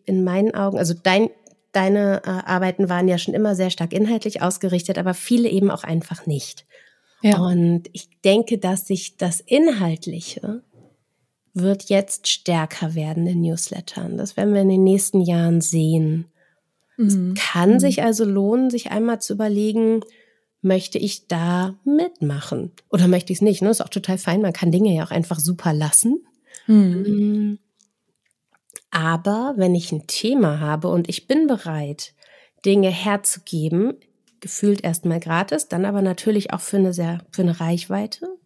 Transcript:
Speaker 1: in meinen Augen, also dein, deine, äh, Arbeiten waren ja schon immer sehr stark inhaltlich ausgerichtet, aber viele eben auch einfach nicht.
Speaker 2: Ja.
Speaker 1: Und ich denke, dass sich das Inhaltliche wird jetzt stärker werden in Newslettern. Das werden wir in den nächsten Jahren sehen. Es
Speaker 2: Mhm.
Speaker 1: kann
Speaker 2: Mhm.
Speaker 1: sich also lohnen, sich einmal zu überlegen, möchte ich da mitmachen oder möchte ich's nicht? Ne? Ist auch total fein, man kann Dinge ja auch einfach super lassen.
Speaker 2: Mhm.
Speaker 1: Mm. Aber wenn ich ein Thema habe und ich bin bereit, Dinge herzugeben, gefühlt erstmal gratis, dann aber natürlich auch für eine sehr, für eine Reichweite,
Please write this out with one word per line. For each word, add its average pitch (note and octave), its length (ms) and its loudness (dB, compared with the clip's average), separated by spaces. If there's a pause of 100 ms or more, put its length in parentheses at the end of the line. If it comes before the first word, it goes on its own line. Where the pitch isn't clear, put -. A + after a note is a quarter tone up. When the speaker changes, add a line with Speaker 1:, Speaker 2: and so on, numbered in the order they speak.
Speaker 1:
in F#3 200 0
meinen F#3+ 300 0
Augen, G3 240 -2
also E3+ 160 0
dein, F#3+ 360 2 (420)
deine, G3 520 2
äh, - 40 -8
Arbeiten F#3 600 0
waren F3+ 200 2
ja F3 100 2
schon F3+ 160 -4
immer G#3 220 0
sehr F#3 140 0
stark E3+ 220 -4
inhaltlich G#3+ 500 -2
ausgerichtet, F3+ 560 -2
aber F3+ 160 -2
viele A#3+ 340 0
eben G3 240 2
auch - 100 -8
einfach E3 440 -6
nicht. - 400 -6 (560)
Speaker 2:
Ja. G#3 160 6
Speaker 1:
Und E3+ 540 2
ich - 180 -20 (140)
denke, A3 340 2
dass F#3+ 280 -2
sich - 300 -6
das F3 240 -4
Inhaltliche G#3 1200 0 (960)
wird G3 280 0
jetzt G3 420 -2
stärker D#3+ 720 -2
werden D#3+ 320 -2
in F3+ 120 0
Newslettern. E3+ 800 -6
Das - 180 -8
werden G3+ 180 2
wir G3 80 4
in F#3+ 60 4
den F#3+ 140 4
nächsten G3 380 4
Jahren E3+ 400 2
sehen. D#3+ 640 0 (800)
Es G3+ 100 4
Speaker 2:
Mhm. F3+ 200 -2
Speaker 1:
kann F3+ 380 2
Speaker 2:
Mhm. - 40 6
Speaker 1:
sich C#4+ 240 2
also A3 220 0
lohnen, G#3 460 2
sich A#3 200 -4
einmal A3 300 -2
zu - 140 -6
überlegen, G#3+ 680 0 (600)
möchte F#3 360 0
ich - 300 -6
da F3+ 460 -2 (100)
mitmachen C4+ 880 -2 (160)
oder F3+ 180 4
möchte F3+ 260 2
ich's F3+ 100 -6
nicht? G3+ 200 2
Ne? G3+ 80 2
Ist A3+ 120 0
auch - 60 -8
total F#3+ 300 -4
fein, F#3 240 -2
man F#3+ 100 0
kann E3+ 200 0
Dinge F#3+ 220 4
ja D#3+ 100 -2
auch E3+ 80 -10
einfach E3 260 -2
super E3 340 -2
lassen. D#3 520 0 (420)
Speaker 2:
Mhm. G3 380 6
Speaker 1:
Mm. G#3 540 0 (1300)
Aber F#3 680 -2
wenn F#3 180 2
ich E3+ 180 -4
ein D#3 140 -6
Thema G#3 540 0
habe D#3 280 -2
und F3 200 0
ich - 180 -10
bin D#4 200 2
bereit, D#3 680 -6 (500)
Dinge G3 260 4
herzugeben, F#3 1040 -2 (460)
gefühlt G3+ 440 -2
erstmal E3+ 360 -2
gratis, F#3 480 -2
dann F3+ 160 -4
aber G3+ 180 -2
natürlich G3 500 -2
auch F#3 80 -4
für - 160 -6
eine F#3+ 160 4
sehr, E3+ 260 -4 (140)
für - 100 -2
eine E3+ 180 0
Reichweite, F#3+ 680 -4 (180)